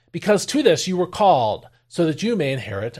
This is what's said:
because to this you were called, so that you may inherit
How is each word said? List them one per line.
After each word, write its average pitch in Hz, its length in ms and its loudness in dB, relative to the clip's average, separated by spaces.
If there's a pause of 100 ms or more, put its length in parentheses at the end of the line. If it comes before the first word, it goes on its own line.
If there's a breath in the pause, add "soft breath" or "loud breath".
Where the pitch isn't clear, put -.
(120)
because 202 320 0
to 294 180 -2
this 185 240 2
you 180 120 -2
were 175 80 0
called, 139 600 2 (200)
so - 180 -2
that 160 180 -2
you 226 140 0
may 139 160 0
inherit 113 480 -8